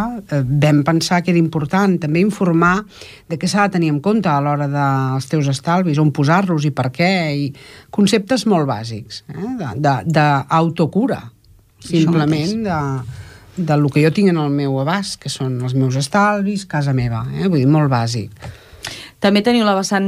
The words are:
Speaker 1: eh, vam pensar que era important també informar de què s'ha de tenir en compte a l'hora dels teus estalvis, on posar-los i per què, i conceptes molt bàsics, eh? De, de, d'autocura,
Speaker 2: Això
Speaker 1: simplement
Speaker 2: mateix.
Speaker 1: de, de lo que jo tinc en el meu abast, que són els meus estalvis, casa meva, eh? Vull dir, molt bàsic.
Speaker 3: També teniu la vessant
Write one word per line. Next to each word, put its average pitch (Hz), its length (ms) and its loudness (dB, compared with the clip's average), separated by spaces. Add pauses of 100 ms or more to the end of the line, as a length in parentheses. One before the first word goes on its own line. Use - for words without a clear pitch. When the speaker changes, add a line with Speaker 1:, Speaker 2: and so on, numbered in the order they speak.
(180)
Speaker 1:
eh, 170 240 -4
vam 147 420 2
pensar 165 380 0
que 175 80 -4
era 175 80 4
important 170 640 0
també 160 240 0
informar 180 540 2 (500)
de 160 80 -6
què 175 100 -4
s'ha 202 200 2
de 196 100 -4
tenir 165 160 0
en 147 80 0
compte 190 320 0
a 143 80 2
l'hora 147 300 -2
dels 135 580 -2
teus 143 240 0
estalvis, 170 480 0
on 151 100 4
posar-los 160 540 2
i 139 80 0
per 127 160 -2
què, 170 220 0 (260)
i 139 160 -4 (400)
conceptes 214 560 2
molt 165 180 2
bàsics, 113 640 -8
eh? 160 160 -10 (160)
De, 139 160 -8
de, 147 480 2 (240)
d'autocura, 165 720 0 (640)
Speaker 2:
Això - 60 -12 (100)
Speaker 1:
simplement 160 640 2
Speaker 2:
mateix. 143 400 -4 (500)
Speaker 1:
de, 185 140 -4
de 147 80 4
lo 147 160 2
que 147 80 4
jo 156 100 6
tinc 196 220 4
en 160 80 0
el 147 80 0
meu 139 320 0
abast, 196 400 -4
que 143 80 -10
són 127 320 -4
els 127 160 -2
meus 131 240 0
estalvis, 202 640 0
casa 139 320 -2
meva, 120 300 -4 (100)
eh? 165 80 -2
Vull 170 160 2
dir, 127 80 4
molt 147 240 4
bàsic. 117 380 -2 (920)
Speaker 3:
També 202 180 4
teniu 240 240 2
la 208 80 2
vessant 196 340 0